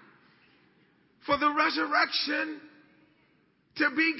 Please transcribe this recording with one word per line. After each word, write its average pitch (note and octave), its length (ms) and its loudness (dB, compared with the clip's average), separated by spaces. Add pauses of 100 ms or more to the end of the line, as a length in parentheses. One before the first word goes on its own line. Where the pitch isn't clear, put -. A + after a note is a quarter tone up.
(1300)
for C#4+ 120 2
the D4 120 4
resurrection D4+ 1080 -2 (1160)
to G4 200 2
be D#4+ 240 2